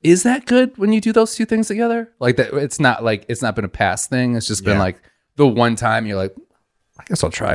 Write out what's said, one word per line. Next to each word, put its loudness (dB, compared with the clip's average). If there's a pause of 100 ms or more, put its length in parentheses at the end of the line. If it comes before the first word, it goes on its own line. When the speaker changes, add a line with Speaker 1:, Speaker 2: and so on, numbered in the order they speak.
Speaker 1:
"Is 4
that 0
good 2
when 0
you 2
do -2
those 2
two -4
things -2
together?" -2 (100)
Like, 2
that, 0
it's -4
not, 0
like, -2
it's -6
not -2
been -4
a -6
past -2
thing. 0
It's -4
just -4
been, 0
Speaker 2:
Yeah. 2
Speaker 1:
like, -2 (360)
the 6
one 2
time -2
you're -4
like, -4 (640)
"I -20
guess -2
I'll -2
try -4